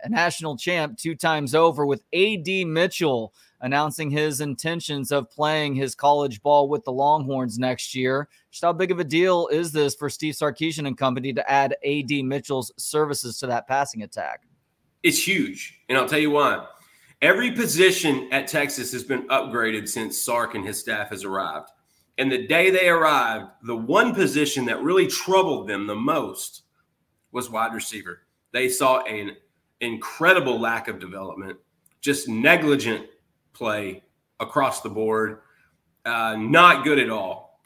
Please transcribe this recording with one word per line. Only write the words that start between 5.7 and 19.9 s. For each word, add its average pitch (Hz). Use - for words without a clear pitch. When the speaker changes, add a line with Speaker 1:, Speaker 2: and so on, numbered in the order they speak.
Speaker 1:
his 135
college 143
ball 143
with 147
the 131
Longhorns 135
next 127
year. 131
Just -
how 170
big 175
of 175
a 175
deal 170
is 156
this 147
for 143
Steve 151
Sarkisian 151
and 123
company 131
to -
add 139
A 143
D 135
Mitchell's 131
services 143
to 131
that 120
passing 131
attack? 80
Speaker 2:
It's 165
huge, -
and 131
I'll 123
tell 151
you 151
why. 139
Every 190
position 165
at 135
Texas 143
has 123
been 131
upgraded 113
since 107